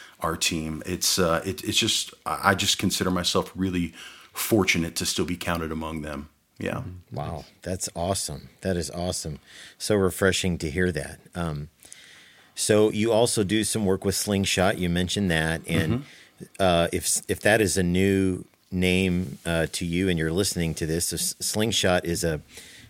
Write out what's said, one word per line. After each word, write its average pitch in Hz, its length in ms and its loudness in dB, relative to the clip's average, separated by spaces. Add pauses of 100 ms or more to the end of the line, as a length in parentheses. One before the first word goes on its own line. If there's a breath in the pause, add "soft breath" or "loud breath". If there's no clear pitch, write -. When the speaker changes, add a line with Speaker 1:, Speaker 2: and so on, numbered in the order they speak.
(200 loud breath)
Speaker 1:
our 82 160 -2
team. 80 480 -2
It's, 90 320 -2
uh, 82 300 4
it, - 160 -6
it's - 160 -2
just, - 340 0 (140)
I, 76 240 2
I 98 60 6
just 104 200 0
consider 92 320 0
myself 90 460 0
really 90 400 0 (380 loud breath)
fortunate 90 640 2
to 90 100 -4
still - 180 0
be 85 120 -4
counted 82 340 -2
among 80 320 -6
them. 76 260 -8 (300)
Yeah. - 200 -4
Speaker 2:
Mm-hmm. - 360 -12
Speaker 3:
Wow. 76 300 -8 (180)
That's 90 320 -6
awesome. 82 540 -4 (140)
That 92 140 0
is 76 140 -4
awesome. 87 480 -6 (400 loud breath)
So - 160 0
refreshing 92 640 2
to 78 140 -4
hear 90 180 2
that. 76 300 -6 (160)
Um, 78 320 -4 (880 loud breath)
so 107 340 4
you 110 220 2
also 110 320 4
do 107 180 2
some 107 220 -2
work 95 200 2
with 98 120 2
Slingshot. 98 600 2
You 87 120 0
mentioned 90 420 0
that. 80 380 0
And, 82 240 0
Speaker 1:
Mm-hmm. - 520 -10 (140)
Speaker 3:
uh, 87 340 4
if, - 360 -2
if 95 140 0
that 107 180 6
is 90 160 2
a 95 80 2
new 95 600 2 (280)
name, 90 720 2
uh, 82 240 0
to - 160 -6
you 87 220 0
and 85 100 2
you're 80 140 0
listening 85 420 0
to 82 120 -6
this, 80 200 -2
so - 80 -4
S-, 82 240 -4
Slingshot 104 640 0
is 85 200 -2
a, 78 160 0 (500 loud breath)